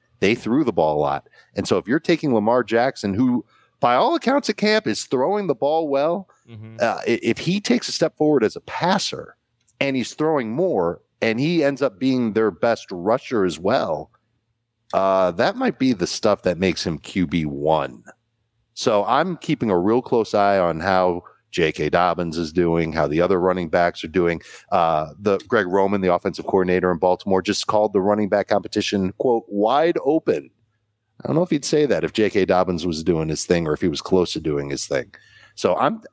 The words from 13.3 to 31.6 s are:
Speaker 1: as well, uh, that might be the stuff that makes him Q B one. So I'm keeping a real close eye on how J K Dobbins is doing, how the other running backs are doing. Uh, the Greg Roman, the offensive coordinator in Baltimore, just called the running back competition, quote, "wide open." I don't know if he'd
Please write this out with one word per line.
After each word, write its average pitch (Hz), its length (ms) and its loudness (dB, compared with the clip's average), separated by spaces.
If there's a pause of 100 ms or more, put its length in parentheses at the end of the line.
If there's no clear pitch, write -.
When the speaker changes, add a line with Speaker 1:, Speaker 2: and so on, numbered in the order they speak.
Speaker 1:
as 82 140 -2
well, 92 540 -2 (840)
uh, 95 380 2
that 131 240 0
might 254 240 -2
be 131 120 2
the 92 140 -2
stuff - 360 0
that 90 140 0
makes 90 300 0
him 80 120 -4
Q - 280 -2
B 80 180 -2
one. 71 600 -2 (720)
So 104 300 0
I'm 147 320 0
keeping 127 340 -2
a 90 80 4
real 107 220 2
close 117 340 0
eye 101 260 4
on 82 180 0
how 90 460 0 (260)
J 80 220 0
K 78 160 -2
Dobbins 85 500 0
is 78 140 -6
doing, 82 400 0
how 76 160 0
the 76 120 0
other 92 200 2
running 90 280 0
backs 87 360 0
are 82 40 -10
doing. 85 320 0 (300)
Uh, 82 380 0 (100)
the 101 200 0 (100)
Greg 107 180 2
Roman, 98 340 0
the 92 140 4
offensive 87 320 -4
coordinator 92 460 2
in 85 60 -2
Baltimore, 92 440 0
just 98 240 -4
called 107 260 0
the 104 80 2
running 104 280 2
back 101 180 0
competition, 98 720 -2
quote, 117 300 0
"wide 139 560 2
open." 131 460 0 (720)
I - 20 -8
don't 131 80 -2
know 160 80 2
if 180 80 -4
he'd 143 140 -2